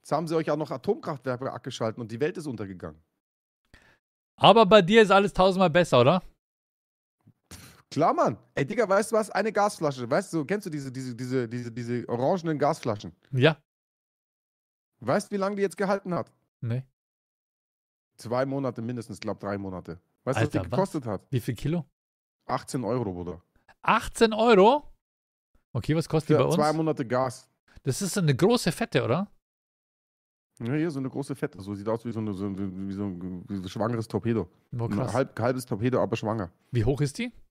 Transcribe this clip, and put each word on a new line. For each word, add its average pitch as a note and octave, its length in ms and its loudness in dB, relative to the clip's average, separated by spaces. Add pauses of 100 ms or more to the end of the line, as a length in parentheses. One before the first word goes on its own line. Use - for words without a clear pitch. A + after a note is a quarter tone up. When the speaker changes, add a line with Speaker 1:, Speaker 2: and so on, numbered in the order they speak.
Speaker 1:
Jetzt - 100 -10
haben D#3 160 0
sie D#3 80 -4
euch D#3+ 160 0
auch D3 60 2
noch D#3 160 -6
Atomkraftwerke C3+ 800 -4
abgeschaltet A#2+ 480 -6
und A2 100 -10
die A2+ 80 -10
Welt D3+ 180 -2
ist D#3+ 100 -10
untergegangen. F#2 540 -10 (1400)
Speaker 2:
Aber G3+ 300 8
bei G#3 160 8
dir G#3+ 200 6
ist G3 100 6
alles G3 220 6
tausendmal F#3 360 4
besser, D3+ 300 4
oder? D#3+ 220 6 (1700)
Speaker 1:
Klar, E3+ 220 2
Mann. C4 240 2 (180)
Ey, C3+ 120 0
Digga, G#3 220 0
weißt G3+ 240 2
du A3+ 40 2
was? G#3+ 140 0
Eine G#3 220 -2
Gasflasche. D3+ 580 0
Weißt F#3 220 0
du, D#3+ 120 -2
kennst G3+ 220 -4
du F3+ 40 -8
diese, C#3 200 -8
diese, B2+ 240 -8
diese, B2+ 340 -2
diese, A#2+ 220 -8
diese A#2 380 -6
orangenen D#3 500 -2
Gasflaschen? C3 540 -2 (180)
Speaker 2:
Ja. C3+ 260 4 (1400)
Speaker 1:
Weißt C#3+ 300 0
du, G3+ 40 -8
wie G3+ 40 -2
lange G3 180 -2
die G3 60 0
jetzt G3 140 -2
gehalten G3 380 -2
hat? A#2+ 180 -6 (280)
Speaker 2:
Nee. B2 220 -4 (1300)
Speaker 1:
Zwei B2 300 -2
Monate C3+ 360 -6
mindestens, A2+ 380 -10
glaub G2+ 180 -8
drei G2+ 200 -6
Monate. F#2+ 420 -10 (240)
Weißt B2 160 -2
du, - 20 2
was A2+ 80 0
die - 80 -2
Speaker 2:
Alter, F2+ 140 -4
was? - 40 -2 (160)
Speaker 1:
gekostet C#3 140 -6
hat? G2+ 240 -6
Speaker 2:
Wie B2 100 -2
viel B2+ 140 -6
Kilo? D3+ 300 -4 (640)
Speaker 1:
Achtzehn B2+ 360 -4
Euro, A2+ 300 -2
Bruder. E2+ 280 -8 (420)
Speaker 2:
Achtzehn A3 500 2
Euro? A3 500 6 (920)
Okay, C3 220 -2
was D#3+ 140 -2
kostet D#3 220 0
die - 40 6
Speaker 1:
Für D3+ 60 4
Speaker 2:
bei B2+ 60 4
uns? C#3+ 100 2
Speaker 1:
zwei D3+ 160 2
Monate D#3 340 -2
Gas. A#2 420 -2 (360)
Speaker 2:
Das C3+ 180 -2
ist G3 160 -4
eine D3+ 160 4
große F#3+ 380 4
Fette, D3 320 -2
oder? C#3+ 260 0 (1300)
Speaker 1:
Ja, A#2 140 -4
hier D#3 160 0
so C#3 80 -6
eine C3 120 -6
große C#3 260 -6
Fette. - 240 -6
So G2+ 140 -8
sieht G2+ 140 -10
aus A2+ 160 -2
wie A#2+ 80 -6
so G#2+ 60 -6
eine, G#2+ 140 -4
so F#2+ 140 -4
ein, F#2+ 420 -6
wie G2 60 -8
so G2+ 100 -6
ein, F2+ 440 -8
wie G2+ 80 -6
so F#2+ 60 -6
ein F#2 60 -10
schwangeres A2+ 400 -4
Torpedo. A2 400 -2 (280)
Speaker 2:
Oh, A#2 80 -4
Speaker 1:
Ein A2+ 60 -4
Speaker 2:
krass. A#2+ 220 -2
Speaker 1:
halb, C3+ 260 -2
halbes B2+ 280 -2
Torpedo, A#2 360 0
aber G2 140 -2
schwanger. G#2+ 340 -4 (220)
Speaker 2:
Wie A#2 120 0
hoch C3+ 180 0
ist C#3 160 -4
die? A#3 120 -6 (200)